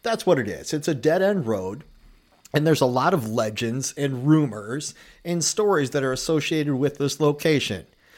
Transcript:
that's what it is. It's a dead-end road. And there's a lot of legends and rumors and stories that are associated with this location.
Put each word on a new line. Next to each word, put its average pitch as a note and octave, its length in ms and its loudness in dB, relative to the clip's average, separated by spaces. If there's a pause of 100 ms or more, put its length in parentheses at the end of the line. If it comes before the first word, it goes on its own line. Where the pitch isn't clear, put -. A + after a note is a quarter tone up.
that's A3+ 240 -2
what F3 140 4
it A2+ 80 -2
is. E2 240 -8
It's D3+ 160 -2
a D#3+ 60 2
dead-end E3+ 520 2
road. G2+ 380 -4 (680)
And D3 140 2
there's D#3 140 4
a C3+ 60 4
lot B2+ 280 2
of A2+ 160 0
legends A2+ 680 -2
and C3+ 300 -2
rumors C3+ 680 0 (300)
and E3+ 200 -2
stories F#3 460 2
that C#3+ 120 -2
are C3 100 0
associated D3+ 640 0
with C3+ 220 -2
this C#3 220 -2
location. D3 640 0 (320)